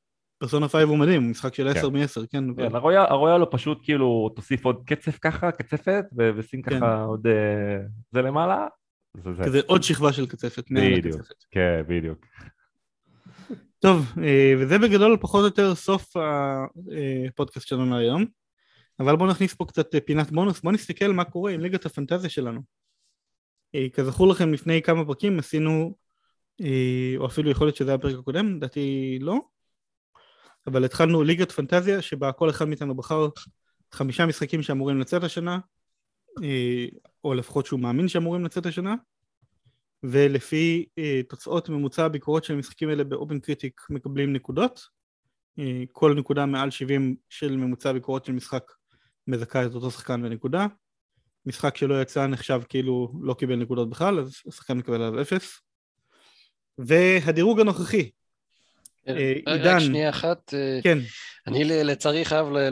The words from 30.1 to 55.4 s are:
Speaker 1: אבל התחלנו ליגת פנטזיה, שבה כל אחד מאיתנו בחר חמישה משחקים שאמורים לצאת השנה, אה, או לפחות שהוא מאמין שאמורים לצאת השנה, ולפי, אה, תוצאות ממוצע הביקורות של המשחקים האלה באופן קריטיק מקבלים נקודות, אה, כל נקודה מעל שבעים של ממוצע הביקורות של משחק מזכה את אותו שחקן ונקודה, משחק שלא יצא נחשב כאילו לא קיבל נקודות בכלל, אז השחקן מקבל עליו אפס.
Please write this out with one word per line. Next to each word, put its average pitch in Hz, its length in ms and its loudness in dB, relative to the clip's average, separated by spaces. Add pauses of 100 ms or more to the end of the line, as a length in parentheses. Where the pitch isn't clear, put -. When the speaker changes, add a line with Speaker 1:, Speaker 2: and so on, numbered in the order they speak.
Speaker 1:
אבל 131 180 2
התחלנו 160 380 2
ליגת 165 280 0
פנטזיה, 180 500 0
שבה 139 300 -4
כל 160 180 0
אחד 151 180 -2
מאיתנו 143 280 -6
בחר 156 320 -2 (640)
חמישה 139 340 -2
משחקים 156 380 -2
שאמורים 135 360 -2
לצאת 170 240 -2
השנה, 175 360 -6 (840)
אה, 123 420 -2 (380)
או 143 100 -2
לפחות 127 320 -4
שהוא 135 140 -4
מאמין 123 280 0
שאמורים 170 380 -2
לצאת 170 200 -8
השנה, 180 300 -4 (1080)
ולפי, 143 840 2 (120)
אה, 147 320 -2
תוצאות - 400 -6
ממוצע 147 360 -2
הביקורות 156 380 -2
של 160 100 -6
המשחקים 147 360 -6
האלה 147 140 -2
באופן 139 360 -6
קריטיק 139 500 -8
מקבלים 139 440 -4
נקודות, 143 480 -4 (800)
אה, 127 320 -6
כל 151 260 4
נקודה 143 280 -2
מעל 139 260 -2
שבעים 135 440 -2 (140)
של 139 280 -6
ממוצע 127 320 -4
הביקורות 131 360 -4
של 139 80 -8
משחק 127 300 -6 (640)
מזכה 123 380 -2
את 120 100 -6
אותו 123 160 -6
שחקן 120 340 -6
ונקודה, 131 400 -2 (800)
משחק 139 320 -4
שלא 139 240 0
יצא 135 260 -2
נחשב 131 420 -4
כאילו 127 520 -2
לא 127 120 -4
קיבל 127 220 -2
נקודות 120 340 -2
בכלל, 175 300 0
אז 131 280 -8
השחקן - 300 -8
מקבל 117 240 -2
עליו 113 200 -2
אפס. - 400 -6 (1160)